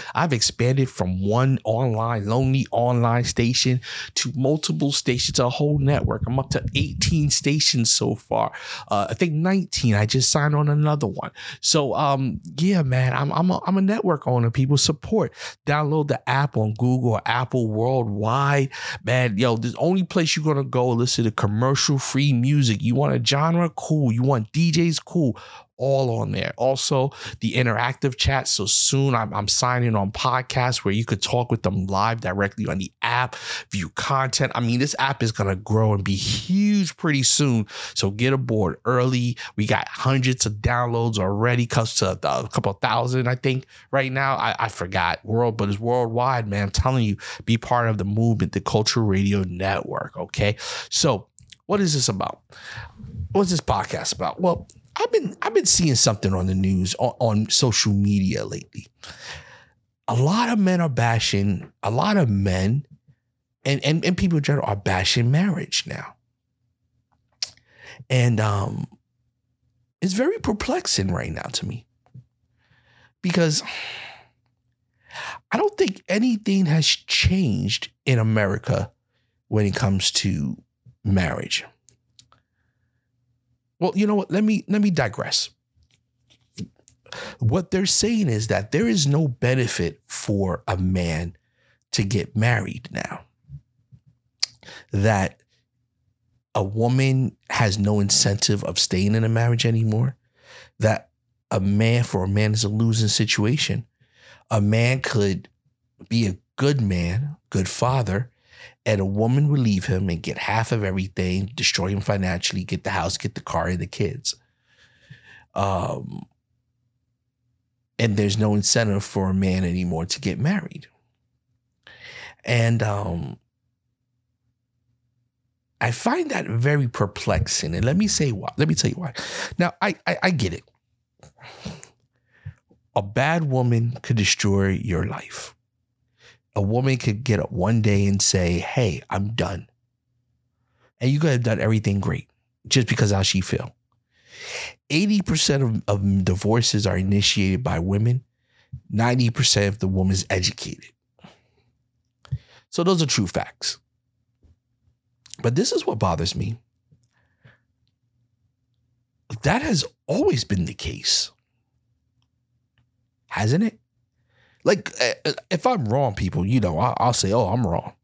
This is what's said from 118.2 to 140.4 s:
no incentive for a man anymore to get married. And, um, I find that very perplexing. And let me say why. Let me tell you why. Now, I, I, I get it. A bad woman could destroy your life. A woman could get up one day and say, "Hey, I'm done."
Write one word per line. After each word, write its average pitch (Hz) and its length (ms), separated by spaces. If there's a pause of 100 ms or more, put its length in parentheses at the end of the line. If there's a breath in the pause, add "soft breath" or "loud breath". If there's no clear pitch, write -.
no 107 180
incentive 104 480
for 95 260
a 95 40
man 92 300
anymore 87 440
to - 120
get 90 200
married. - 480 (1600 loud breath)
And, 117 380
um, 92 560 (2500)
I 117 120
find 294 400
that 185 160
very 131 400
perplexing. - 880
And 95 100
let 135 100
me 208 120
say 151 240
why. 98 260
Let 151 100
me 156 80
tell 160 140
you - 80
why. 165 160 (440 loud breath)
Now, 175 240
I, 196 140 (120)
I, 175 160
I 185 80
get 110 220
it. - 100 (2250 loud breath)
A 101 80
bad 143 400
woman 123 580
could 120 160
destroy 98 520
your 87 360
life. - 480 (1000 soft breath)
A 104 60
woman 123 360
could 113 260
get 107 160
up - 120
one 107 300
day 101 260
and 98 140
say, 90 360
"Hey, 90 520
I'm 101 200
done." 113 400 (1300)